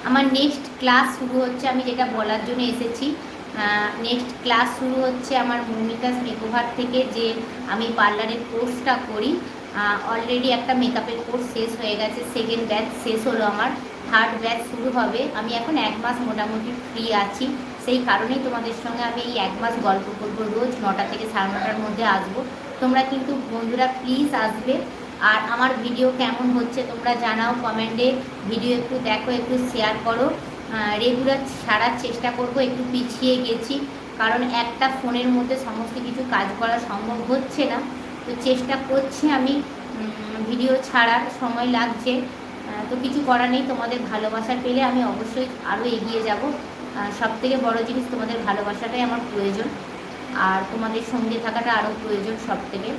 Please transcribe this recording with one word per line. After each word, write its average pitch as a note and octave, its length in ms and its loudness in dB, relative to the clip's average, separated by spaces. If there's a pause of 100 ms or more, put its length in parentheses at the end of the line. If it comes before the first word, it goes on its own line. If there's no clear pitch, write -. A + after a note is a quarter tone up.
আমার C4+ 220 6
নেক্সট C4+ 540 2
ক্লাস B3+ 400 6
শুরু B3+ 200 0
হচ্ছে, B3+ 280 0
আমি B3+ 160 2
যেটা B3+ 220 2
বলার A3 420 0
জন্য B3 160 0
এসেছি, B3 520 0 (420)
আহ, G#3 440 2
নেক্সট B3 400 -2
ক্লাস A#3+ 280 4 (100)
শুরু C4 220 2
হচ্ছে B3+ 360 2
আমার A#3+ 240 2
মৌমিতাস A3+ 640 0
মেকওভার A3 400 0 (140)
থেকে, B3 280 2 (100)
যে A3+ 180 0 (340)
আমি A3 280 0
পার্লারের A3 440 2 (120)
কোর্সটা B3 460 0 (160)
করি। C4 260 0 (360)
আহ, G#3 380 0
already B3 360 0
একটা B3 240 2
মেকআপের A#3+ 440 0 (140)
কোর্স B3 220 -4
শেষ A3+ 280 -2
হয়ে G#3+ 140 -2
গেছে, G#3+ 280 -2 (100)
সেকেন্ড A3+ 340 0
ব্যাচ - 400 -2
শেষ A3 200 2
হলো A3 180 2
আমার, G#3 260 2 (400)
থার্ড A3+ 300 4
ব্যাচ A3+ 160 0
শুরু A#3 320 -4 (100)
হবে। A3+ 360 0
আমি A3+ 180 -4
এখন A#3 240 0
এক G#3+ 160 2 (100)
মাস B3 160 0
মোটামুটি A3 520 -2 (220)
ফ্রি A3+ 200 -2
আছি, G3+ 340 2 (380)
সেই B3 200 2
কারণেই A3+ 380 2
তোমাদের A#3 300 -2 (100)
সঙ্গে A#3+ 200 -2
আমি A#3 180 -2
এই A#3 160 -4
এক F#3+ 140 0 (100)
মাস A#3 120 0 (100)
গল্প G3 360 2
করবো। G#3+ 400 -2
রোজ B3 260 0
নটা G3 260 2
থেকে A3 220 -4
সাড়ে G3 180 0
নটার G#3+ 280 -2
মধ্যে G#3+ 240 -2
আসবো। G3 400 2 (360)
তোমরা B3+ 220 4
কিন্তু C4 400 0 (100)
বন্ধুরা A#3 360 2
প্লিজ C4 460 0
আসবে, A3 440 0 (440)
আর G#3+ 300 4
আমার B3 180 4 (140)
ভিডিও B3 340 4
কেমন B3 320 2
হচ্ছে B3 400 2
তোমরা A#3+ 260 0
জানাও A#3 460 2
কমেন্টে। A#3 540 2 (340)
ভিডিও A#3+ 280 2
একটু B3+ 260 -2
দেখো, G#3+ 280 0
একটু B3 260 0 (140)
শেয়ার G#3+ 220 2 (120)
করো। B3+ 240 2 (440)
আহ, G#3 260 0
রেগুলার B3+ 380 4 (280)
ছাড়ার A3+ 240 4 (120)
চেষ্টা A#3+ 360 -2
করব, B3 200 -2
একটু B3+ 340 2
পিছিয়ে B3+ 440 2
গেছি B3 440 0 (380)
কারণ A#3 260 2
একটা A#3+ 460 2 (120)
ফোনের B3 260 0
মধ্যে B3 280 4
সমস্ত A3+ 380 -4
কিছু B3 380 -4
কাজ G3 160 2 (120)
করা A#3 200 2
সম্ভব A3 540 -2
হচ্ছে C4+ 320 0
না। A#3 100 0 (500)
তো B3 180 -6
চেষ্টা B3+ 340 2 (120)
করছি C4+ 400 2
আমি, C#4 320 2 (380)
উম, A3 500 -6
ভিডিও B3+ 280 4 (140)
ছাড়ার, A#3 280 6 (200)
সময় B3 260 -2
লাগছে। A#3 460 2
আহ, - 800 -6
তো B3+ 140 -2
কিছু C#4 220 0
করার B3 240 6
নেই, C4 180 2
তোমাদের A#3+ 320 -2 (120)
ভালোবাসা A3 520 -2
পেলে B3+ 200 2
আমি B3 200 2
অবশ্যই A3+ 420 -2 (200)
আরও G#3 180 -2
এগিয়ে A3+ 400 0
যাব। G#3 200 0
আহ, - 640 -6 (100)
সব A3+ 100 2 (120)
থেকে C4 160 2
বড় A#3 260 2
জিনিস B3 280 -2
তোমাদের A3 240 -4 (100)
ভালোবাসাটাই G#3 560 -2
আমার A#3+ 180 0 (140)
প্রয়োজন, G3+ 340 0 (680)
আর F#3+ 260 4 (100)
তোমাদের A3+ 300 -2 (100)
সঙ্গে A3+ 340 0
থাকাটা A#3 280 0
আরও G#3+ 200 2 (100)
প্রয়োজন G#3+ 320 -2 (120)
সব G3+ 100 0 (140)
থেকে। G3+ 280 -4